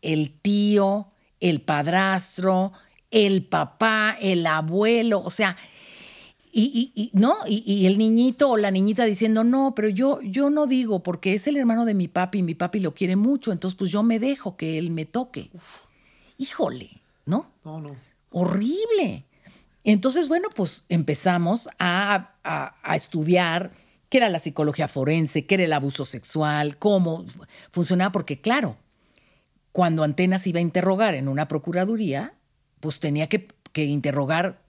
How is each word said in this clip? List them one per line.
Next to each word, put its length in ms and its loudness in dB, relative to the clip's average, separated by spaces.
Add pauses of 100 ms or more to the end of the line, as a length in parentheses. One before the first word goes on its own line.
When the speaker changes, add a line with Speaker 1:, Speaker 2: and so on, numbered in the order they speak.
Speaker 1:
el 380 -2
tío, 680 2 (320)
el 220 2
padrastro, 1080 0 (380)
el 360 4
papá, 760 0
el 260 0
abuelo, 760 2
o 80 -6
sea, 260 -2 (960)
y, 440 0
y, 80 -6
y, 100 -6
¿no? 220 4 (120)
Y, 240 -2
y 160 4
el 120 4
niñito 520 4
o 60 2
la 140 2
niñita 340 2
diciendo, 400 2
"No, 300 2
pero 140 0
yo, 340 0
yo 280 0
no 160 2
digo, 360 0
porque 320 -2
es 120 -2
el 120 0
hermano 260 2
de 100 0
mi 140 0
papi 300 -2
y 40 0
mi 120 -2
papi 260 -4
lo 140 -4
quiere 220 0
mucho, 360 0
entonces, 240 -6
pues, 160 -2
yo 100 0
me 160 2
dejo 380 -4
que 220 -4
él 120 -4
me 140 -4
toque". 480 -8
Speaker 2:
Uf. 280 -20 (580)
Speaker 1:
Híjole, 640 -6 (240)
¿no? 260 -2 (120)
Speaker 2:
No, 160 -14
no. 140 -14 (360)
Speaker 1:
Horrible. 920 -2 (600)
Entonces, 440 2
bueno, 260 0
pues, 340 -6
empezamos 800 0 (100)
a, 560 2 (100)
a, 380 -6
a 140 -2
estudiar 760 0 (360)
qué 100 4
era 120 4
la 80 -2
psicología 500 -2
forense, 580 0
qué 100 2
era 80 2
el 80 0
abuso 340 -2
sexual, 720 -2
cómo 460 2 (460)
funcionaba, 400 0
porque, 300 -6
claro, 360 -2 (960)
cuando 300 2
Antenas 440 0
iba 120 0
a 40 2
interrogar 520 2
en 140 -4
una 180 -2
procuraduría, 880 -4 (460)
pues, 200 -6
tenía 280 -2
que, 200 -4 (240)
que 120 -2
interrogar 840 -2